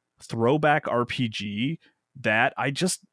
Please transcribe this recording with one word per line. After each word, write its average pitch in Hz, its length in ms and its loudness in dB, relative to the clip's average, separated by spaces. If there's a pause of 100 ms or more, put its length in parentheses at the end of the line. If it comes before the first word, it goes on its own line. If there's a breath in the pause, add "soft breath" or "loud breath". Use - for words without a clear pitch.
(200)
throwback 147 680 0
R 120 180 0
P 120 240 -2
G 107 500 -4 (400 soft breath)
that 113 380 2
I 131 140 -2
just 170 300 -2 (120)